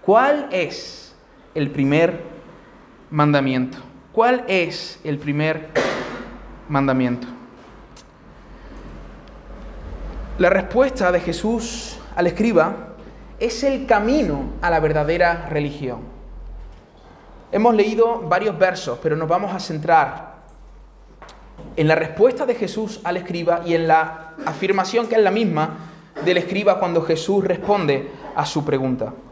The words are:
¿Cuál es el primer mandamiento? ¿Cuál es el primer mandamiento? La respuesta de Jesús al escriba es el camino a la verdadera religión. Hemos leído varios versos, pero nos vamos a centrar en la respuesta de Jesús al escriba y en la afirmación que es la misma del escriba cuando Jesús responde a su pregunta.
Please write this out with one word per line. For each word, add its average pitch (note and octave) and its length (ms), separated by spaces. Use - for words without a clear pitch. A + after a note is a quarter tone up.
¿Cuál C4 460
es - 640
el C#3+ 160
primer C#3+ 520
mandamiento? C3+ 680
¿Cuál B3 380
es F3 560
el D3 140
primer D3+ 500
mandamiento? C3 600
La F3 120
respuesta G3 600
de F3 80
Jesús - 760
al F3+ 100
escriba F3+ 680
es A#3 260
el C4 220
camino G#3 760
a F3 80
la D#3+ 100
verdadera D#3+ 720
religión. C#3+ 500
Hemos A3+ 220
leído A3 480
varios F3+ 360
versos, F3+ 440
pero D#3 120
nos D#3+ 140
vamos F#3 260
a F3+ 60
centrar D#3 760
en D#3 100
la D#3 80
respuesta B3 520
de A#3+ 80
Jesús G#3+ 500
al F3 140
escriba E3+ 460
y E3+ 100
en D#3+ 140
la - 460
afirmación G3 600
que A3+ 100
es A3 60
la F#3+ 80
misma E3+ 460
del F3+ 140
escriba F#3+ 400
cuando E3+ 240
Jesús F#3+ 420
responde F3 680
a D3 120
su D3 180
pregunta. C3 480